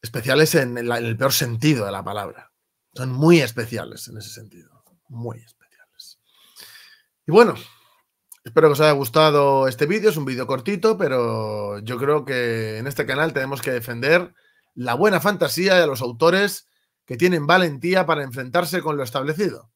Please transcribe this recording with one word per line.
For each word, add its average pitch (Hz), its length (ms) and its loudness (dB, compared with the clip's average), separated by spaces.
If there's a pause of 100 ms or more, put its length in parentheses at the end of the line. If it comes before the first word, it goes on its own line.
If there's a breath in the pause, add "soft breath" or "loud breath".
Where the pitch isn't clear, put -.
Especiales 139 540 2
en 123 340 0
la, 120 100 -2
en 120 80 -4
el 113 100 -4
peor 131 160 0
sentido 120 520 0
de 98 80 -6
la 98 120 -8
palabra. 98 480 -10 (420)
Son 127 180 -6
muy 156 280 6
especiales 113 680 -6
en 110 100 -16
ese - 120 -16
sentido. - 540 -20 (240)
Muy 117 300 -10
especiales. - 240 -20 (1600 loud breath)
Y 151 60 -4
bueno, 208 220 6 (880 loud breath)
espero 156 240 6
que 147 60 6
os 135 80 -2
haya 151 100 6
gustado 139 760 4
este 131 200 0
vídeo. 202 240 2
Es 156 80 -4
un 143 80 -4
vídeo 127 200 -6
cortito, 190 520 -2
pero 110 800 -2
yo 110 180 -8
creo 139 300 0
que 117 500 -4
en 117 100 -8
este 139 200 -4
canal 147 260 -2
tenemos 135 300 -6
que 135 80 -4
defender 127 640 -2 (400)
la 120 180 -4
buena 180 280 2
fantasía 185 580 2
y 175 40 6
a 160 40 4
los 131 160 -2
autores 170 680 0 (380)
que 123 100 -10
tienen 160 300 0
valentía 175 580 2
para 151 200 -2
enfrentarse 135 580 -4
con 147 160 -4
lo 139 40 -4
establecido. 139 720 -4